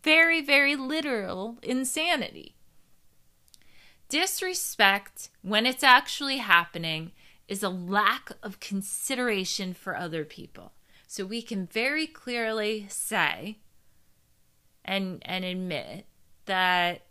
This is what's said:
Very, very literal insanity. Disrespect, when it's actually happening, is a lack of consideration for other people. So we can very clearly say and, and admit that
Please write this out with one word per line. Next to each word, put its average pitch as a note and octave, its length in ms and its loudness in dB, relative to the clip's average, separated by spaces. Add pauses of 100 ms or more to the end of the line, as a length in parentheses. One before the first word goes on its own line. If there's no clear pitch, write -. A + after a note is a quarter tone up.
Very, E4 400 6
very C#4+ 360 4
literal A#3+ 840 -2
insanity. C4 920 -2 (1500)
Disrespect, E4 1200 0 (120)
when G#3 240 0
it's B3+ 180 0
actually C4+ 540 6
happening, E3+ 720 2 (380)
is G3 120 -6
a G3+ 80 0
lack G3 640 0 (100)
of G3 200 -12
consideration G3 1120 -2
for - 240 -8
other E3 260 -6
people. - 480 -16 (360)
So - 180 -8
we A3+ 160 -6
can G3 260 -6
very C#4+ 400 -2
clearly A3 800 -4
say E3+ 720 -2 (1300)
and, F#3+ 400 -4
and F#3 180 -6
admit F3+ 640 -6 (400)
that F3+ 640 2